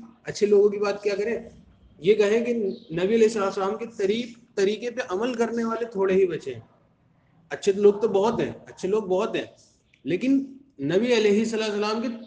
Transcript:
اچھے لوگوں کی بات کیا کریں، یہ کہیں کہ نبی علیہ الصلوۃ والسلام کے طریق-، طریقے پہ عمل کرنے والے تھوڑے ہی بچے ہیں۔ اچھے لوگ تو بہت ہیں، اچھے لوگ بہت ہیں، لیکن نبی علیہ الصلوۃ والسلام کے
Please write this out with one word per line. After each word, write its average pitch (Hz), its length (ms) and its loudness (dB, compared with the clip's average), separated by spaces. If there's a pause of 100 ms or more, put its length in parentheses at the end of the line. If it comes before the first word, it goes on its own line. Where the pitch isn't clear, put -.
(240)
اچھے 156 240 -2
لوگوں 208 220 6
کی 202 100 -4
بات 202 240 -2
کیا 202 120 -2
کریں، 208 220 -2 (640)
یہ 196 140 4
کہیں 208 300 4
کہ 240 80 -2
نبی 190 600 -2
علیہ 220 120 6
الصلوۃ 214 160 0
والسلام 196 340 -2
کے 233 80 -8 (120)
طریق-، 214 360 -2 (220)
طریقے 208 360 0
پہ 240 180 -8
عمل 220 240 -2
کرنے 233 300 -2
والے 226 280 -4
تھوڑے 190 220 0
ہی 190 140 6
بچے 143 260 -6
ہیں۔ 113 80 -12 (920)
اچھے 196 240 -2
لوگ 202 260 6
تو 233 140 0
بہت 196 260 2
ہیں، 120 100 -2 (140)
اچھے - 220 -10
لوگ 208 160 0
بہت 185 320 -2
ہیں، 123 100 -2 (600)
لیکن 247 380 0 (420)
نبی 214 320 2
علیہ 208 220 4
الصلوۃ 220 220 -2
والسلام 214 400 -2
کے 262 60 -4 (200)